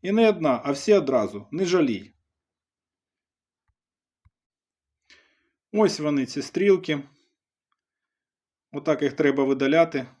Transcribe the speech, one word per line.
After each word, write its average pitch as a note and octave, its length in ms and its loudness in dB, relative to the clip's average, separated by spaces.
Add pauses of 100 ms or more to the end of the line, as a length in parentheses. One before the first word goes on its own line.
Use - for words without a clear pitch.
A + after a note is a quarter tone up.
І F#3 100 -4
не A3+ 160 4
одна, D#3+ 360 0
а C#3+ 80 -4
всі G#3 220 2
одразу, A#2+ 560 0
не F3+ 140 -4
жалій. D3 480 -2 (3500)
Ось G#3 280 2
вони, D3 260 -2
ці C#3+ 160 -8
стрілки. F3 600 0 (1700)
Отак D3 300 -2
їх C#3 100 0
треба C#3 320 2
видаляти. C#3 600 0 (140)